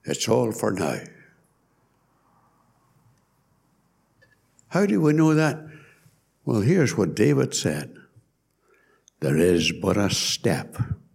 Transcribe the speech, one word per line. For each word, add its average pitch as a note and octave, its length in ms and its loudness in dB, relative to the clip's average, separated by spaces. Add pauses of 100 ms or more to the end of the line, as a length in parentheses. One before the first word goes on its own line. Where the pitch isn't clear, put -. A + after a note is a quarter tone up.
It's - 240 -6
all A#2 240 2
for G#2+ 200 -2
now. E2+ 280 -4 (3750)
How G3 180 0
do G3+ 140 0
we D3+ 120 4
know D#3 220 4
that? D#3 300 0 (800)
Well, A#2 180 0
here's D3 340 2
what F#2 180 0
David C3+ 400 2
said. D2 420 -6 (1200)
"There C#2+ 160 0
is E2+ 340 4
but G2+ 260 -2
a G2+ 140 0
step - 680 -4 (380)